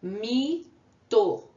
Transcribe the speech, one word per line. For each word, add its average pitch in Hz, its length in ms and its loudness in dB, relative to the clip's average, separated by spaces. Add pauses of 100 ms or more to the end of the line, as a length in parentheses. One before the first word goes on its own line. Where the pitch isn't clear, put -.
Mito. 233 1500 -2